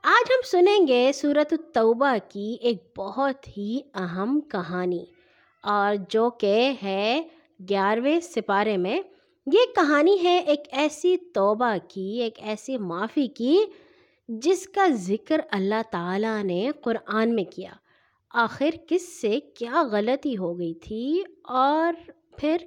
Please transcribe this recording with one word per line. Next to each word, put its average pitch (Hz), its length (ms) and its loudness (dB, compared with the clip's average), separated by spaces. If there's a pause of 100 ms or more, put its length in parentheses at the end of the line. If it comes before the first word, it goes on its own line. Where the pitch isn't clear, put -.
آج 440 280 4
ہم 508 140 4
سنیں 381 440 6
گے 254 260 4
سورۃ 294 380 2
التوبہ 247 640 2 (140)
کی 208 320 -8
ایک 233 380 -4
بہت 262 580 -4
ہی 214 240 -6 (140)
اہم 190 460 -2
کہانی، 180 640 -6 (580)
اور 208 320 0 (140)
جو 226 220 2
کہ 240 420 2 (100)
ہے 202 400 -2 (460)
گیارہویں 220 520 2
سپارے 208 560 -2
میں۔ 196 240 -2 (460)
یہ 480 280 4
کہانی 339 500 4
ہے 359 140 4
ایک 294 220 0 (120)
ایسی 302 440 0
توبہ 220 580 0 (140)
کی، 196 340 -6
ایک 226 200 -6
ایسی 214 360 -8
معافی 208 480 -2
کی، 294 380 2 (640)
جس 277 400 -2
کا 392 220 2
ذکر 220 500 -2 (100)
اللہ 202 400 -2
تعالیٰ 202 520 -4
نے 196 280 -2 (120)
قرآن 226 520 -2
میں 202 100 -2
کیا۔ - 260 -14 (640)
آخر 233 360 0 (180)
کس 349 320 -4
سے 220 200 -2
کیا 262 420 -4 (100)
غلطی 240 440 -2
ہو 175 220 -4
گئی 165 160 -4
تھی 254 480 -4 (220)
اور 294 480 0 (440)
پھر 311 200 -2 (100)